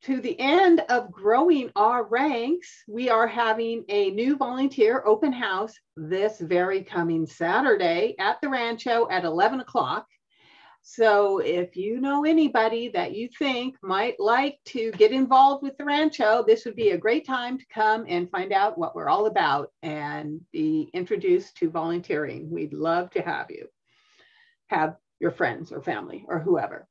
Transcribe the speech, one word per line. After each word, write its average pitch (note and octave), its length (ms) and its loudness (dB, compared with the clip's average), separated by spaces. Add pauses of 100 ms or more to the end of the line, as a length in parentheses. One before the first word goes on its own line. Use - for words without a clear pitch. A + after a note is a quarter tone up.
to C4 200 -4
the A3 180 -6
end E4 500 6
of A#3 200 0
growing A#3+ 640 2
our B3 280 4
ranks, B3+ 840 -2
we A#3 220 -4
are A3+ 160 4
having A3+ 640 -2
a G3+ 220 2
new B3 240 0
volunteer C4 680 0
open A3+ 300 2
house G#3+ 400 -4 (240)
this F#3 420 -4
very F3+ 440 0
coming E3 420 -2
Saturday F#3+ 960 0
at G#3 200 -2
the D4 100 -4
Rancho A#3 600 -2
at F#3 140 -2
eleven G3+ 380 0
o'clock. F#3 440 -4 (760)
So G3+ 560 2
if F3 360 -2
you G#3 240 -6
know C#4 240 -2
anybody A#3+ 680 2
that F3+ 260 -4
you A#3 140 -8 (100)
think C4 420 -4
might G3 380 -4
like B3+ 460 0
to A3+ 260 -6
get G#3+ 200 6
involved C4+ 520 4
with C#4 160 -8
the C#4+ 60 -8
Rancho, C#4+ 600 2
this A3+ 200 4
would A3+ 100 -8
be G#3+ 160 2
a F3 80 -2
great A#3 260 0
time B3+ 320 -4
to - 160 -14
come A3 340 0
and F3 220 -4
find F#3+ 240 -4
out G3+ 240 2
what E3+ 180 -4
we're D#3 140 -4
all G3+ 160 2
about D#3+ 460 0 (100)
and D3+ 580 -8 (120)
be D#3 420 -2
introduced F#3 640 -2
to E3 140 -2
volunteering. D#3+ 800 -6
We'd D#3 220 -8
love E3 380 -2
to F3 120 -4
have - 260 -8
you, - 200 -16 (1000)
have D#3+ 300 -2 (220)
your E3+ 120 -2
friends C#3+ 400 -4
or - 100 -12
family - 460 -10
or - 100 -6
whoever. D#3 540 -4